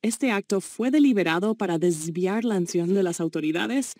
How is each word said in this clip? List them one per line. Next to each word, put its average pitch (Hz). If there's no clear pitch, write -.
este 233
acto 196
fue 233
deliberado 214
para 180
desviar 175
la 220
atención 175
de 196
las 170
autoridades 165